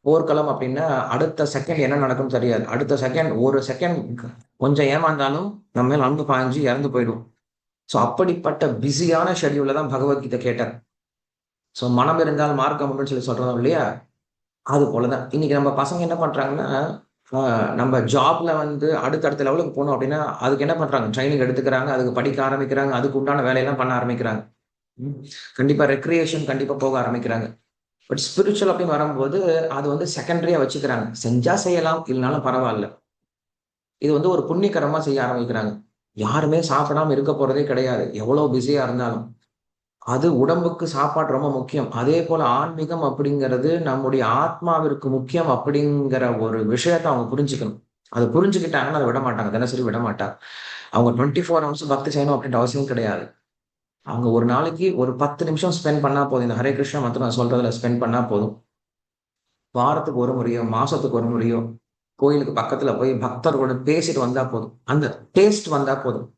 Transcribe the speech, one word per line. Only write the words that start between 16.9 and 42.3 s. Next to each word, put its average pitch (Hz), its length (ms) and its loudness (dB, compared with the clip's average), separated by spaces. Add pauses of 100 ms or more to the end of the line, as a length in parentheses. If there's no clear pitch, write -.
ஆஹ், 113 420 0
நம்ம 123 260 2
ஜாப்ல 156 580 2
வந்து 151 400 0
அடுத்தடுத்த 147 460 0
லெவலுக்கு 147 280 0
போகணும் 139 300 -2
அப்படின்னா 147 240 -2
அதுக்கு 139 420 0
என்ன 165 80 2
பண்றாங்க, 131 460 -2
ட்ரைனிங் 135 260 2
எடுத்துக்கிறாங்க, 131 380 0
அதுக்கு 127 280 0
படிக்க 135 360 0
ஆரம்பிக்கிறாங்க, 139 420 0
அதுக்கு 135 260 0
உண்டான 139 240 0
வேலையெல்லாம் 131 340 2
பண்ண 127 220 0
ஆரம்பிக்கிறாங்க. 117 540 -2 (420)
ம், 131 300 -10 (320)
கண்டிப்பா 143 300 4
ரெக்ரியேஷன் 156 600 0
கண்டிப்பா 139 280 -2
போக 135 260 0
ஆரம்பிக்கிறாங்க. 117 580 -4 (560)
But - 40 -2
ஸ்பிரிச்சுவல் 202 540 0
அப்படின்னு 180 140 0
வரும்போது 151 840 0
அது 143 200 -4
வந்து 156 160 -2
செகண்டரியா 165 560 0
வச்சுக்கிறாங்க. 131 520 -2 (100)
செஞ்சா 123 300 2
செய்யலாம், 165 520 0
இல்லைனாலும் 131 400 0
பரவாயில்ல. 123 560 -2 (960)
இது 147 160 2
வந்து 160 160 2
ஒரு 180 200 2
புண்ணியகரமா 165 500 0
செய்ய 139 220 0
ஆரம்பிக்கிறாங்க. 117 600 -4 (280)
யாருமே 151 480 0
சாப்பிடாம 147 520 0
இருக்க 139 200 2
போறதே 135 320 2
கிடையாது, 127 500 0
எவ்வளவு 127 440 2
பிஸியா 139 260 2
இருந்தாலும். 117 500 -4 (640)
அது 131 420 2
உடம்புக்கு 165 480 2
சாப்பாடு 143 440 0
ரொம்ப 139 200 0
முக்கியம். 127 400 -4
அதே 147 340 2
போல 160 180 0